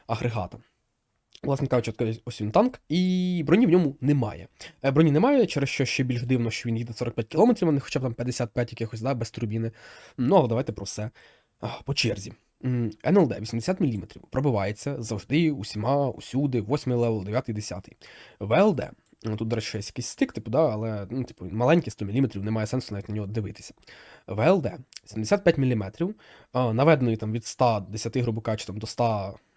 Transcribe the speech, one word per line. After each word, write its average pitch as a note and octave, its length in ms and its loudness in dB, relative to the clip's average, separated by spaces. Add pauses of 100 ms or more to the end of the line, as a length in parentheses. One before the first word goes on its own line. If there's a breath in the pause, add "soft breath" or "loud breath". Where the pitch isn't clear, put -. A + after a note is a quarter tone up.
агрегата. A2 520 -4 (840)
Власне C#3 240 0
кажучи, A#2+ 240 0
от A2+ 340 -2
ось - 160 -8
він G#2 100 -2
танк, A#3 380 2
і F3+ 580 2
броні A3+ 200 6
в F3 40 4
ньому D#3+ 300 4
немає. B2 480 0 (340 loud breath)
Е, C#3 80 2
броні D#3 200 6
немає, A3+ 360 4
через C3+ 220 0
що - 160 0
ще - 180 0
більш B2 200 -2
дивно, A#2+ 280 2
що - 180 -6
він A2+ 80 0
їде A#2 160 -6
сорок A#2 220 -6
п'ять A#2 120 -4
кілометрів, F3 420 4
а D#3 40 6
не C#3 80 2
хоча - 180 -4
б C3 40 -2
там B2 120 -2
п'ятдесят B2 380 -2
п'ять, A#2+ 200 -2
якихось, A2+ 280 -6
да, C3 140 0
без A#2 160 -4
турбіни. A2+ 420 -4 (460 loud breath)
Ну, C#3 180 4
але C3+ 120 6
давайте A2+ 240 0
про G2 120 -10
все, G#2+ 260 -4 (500 soft breath)
а, G#2+ 80 -6 (160)
по C#3 100 -4
черзі. - 380 -2 (320)
М, A#2+ 260 0 (160)
Н F#3 120 6
Л D#3 100 6
Д G#2 120 -4
вісімдесят A2+ 400 -2
міліметрів, A#2+ 500 -2
пробивається B2 720 -2
завжди C3 480 0
усіма, B2+ 600 0
усюди, B2+ 500 -2
восьмий B2 360 -2
левел, A2+ 280 0
дев'ятий, A2 300 -4
десятий. - 420 -10 (440 loud breath)
В G2+ 120 -2
Л F#3+ 220 4
Д, - 160 -4 (340)
ну, A2 120 -2
тут, A2+ 120 -2
до A2+ 80 -2
речі, G#2+ 220 -4
є G2 80 -6
якийсь - 200 -8
стик, - 260 -2
типу, A2 180 -10
да, C3+ 220 2
але, G#2+ 380 -4
ну, B2+ 140 -4
типу, - 280 -12
маленький, B2 380 2
сто - 140 -8
міліметрів, G#2 400 0
немає A2 220 -2
сенсу B2+ 280 -4
навіть G2 140 -8
на G#2 60 -6
нього G#2 120 -4
дивитися. G#2 480 -8 (520 loud breath)
В G2+ 140 -4
Л E3 220 4
Д, F#2+ 160 -6 (260)
сімдесят F#3+ 400 -2
п'ять E3+ 140 4
міліметрів, B2+ 560 -2 (380 loud breath)
а, B2+ 200 0
наведений B2+ 440 4
там A2 160 -4
від A#2 100 -4
ста A2+ 380 2
десяти, A2 420 -4
грубо A2+ 180 -2
кажучи, A2 260 -4
там, G2 120 -10
до A2+ 80 -6
ста G#2 480 -2 (220)